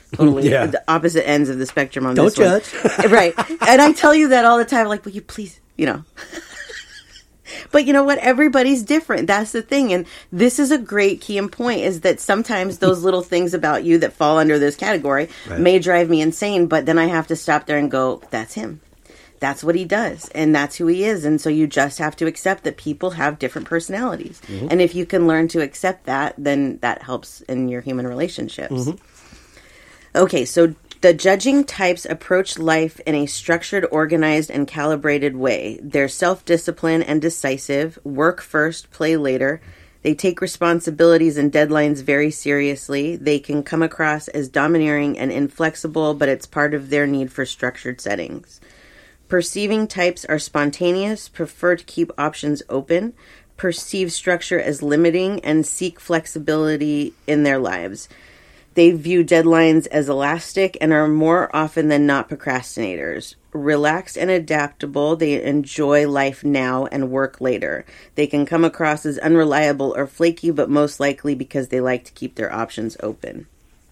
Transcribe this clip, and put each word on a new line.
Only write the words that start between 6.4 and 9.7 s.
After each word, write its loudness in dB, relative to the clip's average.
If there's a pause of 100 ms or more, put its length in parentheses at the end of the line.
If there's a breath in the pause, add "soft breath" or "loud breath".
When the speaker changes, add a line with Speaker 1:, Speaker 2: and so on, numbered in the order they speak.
Speaker 1:
But 2
you 2
know 4
what? 0
Everybody's 2
different. -2
That's -2
the -4
thing. 0